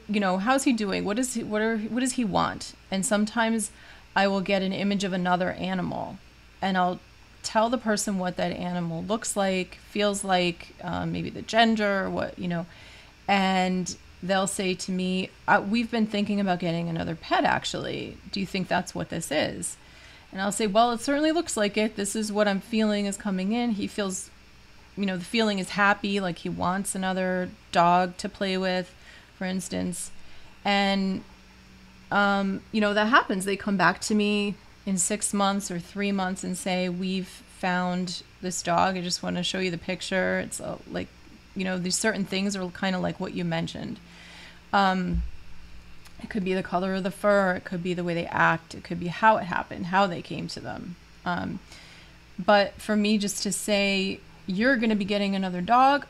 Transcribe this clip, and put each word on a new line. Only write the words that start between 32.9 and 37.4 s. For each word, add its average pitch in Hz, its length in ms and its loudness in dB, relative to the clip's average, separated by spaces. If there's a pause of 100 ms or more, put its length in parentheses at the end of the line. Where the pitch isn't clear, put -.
that 214 120 4
happens. 226 380 4
They 196 100 0
come 202 220 -2
back 180 240 4
to 214 140 0
me 208 400 2 (300)
in 190 120 -2
six 208 360 -2
months 196 380 2
or 175 80 -4
three 202 320 -2
months 190 320 -2
and 185 140 -4
say, 185 320 0
"We've 185 520 -4 (180)